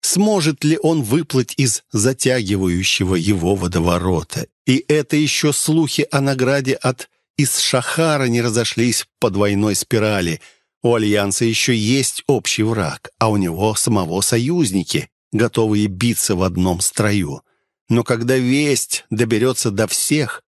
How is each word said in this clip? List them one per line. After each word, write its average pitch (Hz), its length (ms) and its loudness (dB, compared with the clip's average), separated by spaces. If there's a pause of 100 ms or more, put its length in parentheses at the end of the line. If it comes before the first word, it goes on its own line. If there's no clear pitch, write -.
Сможет 180 640 0
ли 156 180 2
он 156 200 2
выплыть 131 540 -2
из 131 360 -2
затягивающего 98 1200 0
его 92 400 2
водоворота? 87 920 -2 (220)
И 131 200 2
это 151 280 0
еще 151 360 2
слухи 156 580 0
о 147 100 0
награде 135 540 0
от - 340 -4 (300)
Исшахара 143 840 0
не 120 180 0
разошлись 117 640 0 (120)
по 117 120 2
двойной 101 440 0
спирали. 101 680 -2 (420)
У 120 120 2
Альянса 104 500 0
еще 113 280 0
есть 120 540 0
общий 113 360 0
враг, 107 560 -4
а 113 100 2
у 107 80 2
него 95 380 0
самого 95 460 0
союзники, 117 880 0 (240)
готовые 107 540 0
биться 101 500 -2
в 90 60 0
одном 92 380 0
строю. 98 640 -2 (460)
Но 117 160 2
когда 120 320 0
весть 135 720 0
доберется 113 600 0
до 101 160 0
всех - 560 -2 (120)